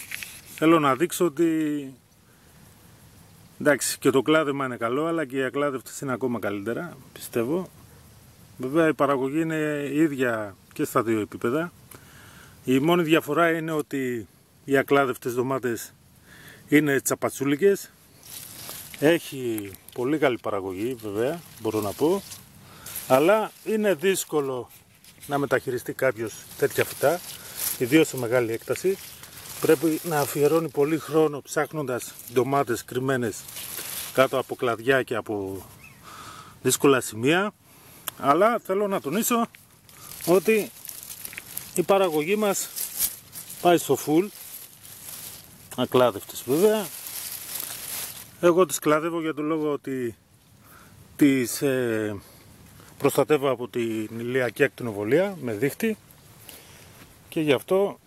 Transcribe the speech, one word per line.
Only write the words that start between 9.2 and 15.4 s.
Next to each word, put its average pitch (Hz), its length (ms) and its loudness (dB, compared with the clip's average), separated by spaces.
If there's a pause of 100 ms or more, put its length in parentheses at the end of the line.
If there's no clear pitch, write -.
είναι 151 520 -2
η 143 60 -2
ίδια 123 580 0 (180)
και 151 100 -4
στα 135 200 2
δύο 110 160 2
επίπεδα. 127 520 -2 (920)
Η 131 160 4
μόνη 170 240 4
διαφορά 156 460 2
είναι 165 220 -2
ότι 131 560 -4 (380)
οι 135 120 4
ακλάδευτες 135 560 2
ντομάτες 127 600 -2 (760)